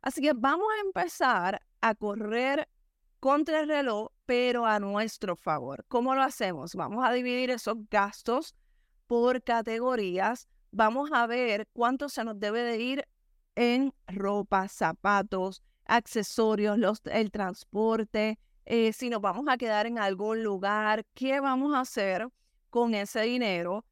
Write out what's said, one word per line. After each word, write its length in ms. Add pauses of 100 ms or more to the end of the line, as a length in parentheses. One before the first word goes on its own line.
Así 200
que 120
vamos 340 (100)
a 40
empezar 800 (180)
a 160
correr 720 (540)
contra 400
el 80
reloj, 400 (160)
pero 400
a 140
nuestro 580
favor. 500
¿Cómo 260
lo 80
hacemos? 540
Vamos 280
a 100
dividir 360
esos 280 (120)
gastos 640 (540)
por 340
categorías. 1080 (220)
Vamos 420
a 120
ver 460
cuánto 380
se 160
nos 140
debe 220
de 180
ir 280 (500)
en 360 (140)
ropa, 600
zapatos, 960 (220)
accesorios, 920
los, 280
el 260
transporte, 1040 (280)
eh, 260
si 180
nos 120
vamos 260
a 100
quedar 300
en 100
algún 460
lugar, 680
qué 260
vamos 340
a 60
hacer 480 (420)
con 240
ese 280
dinero 720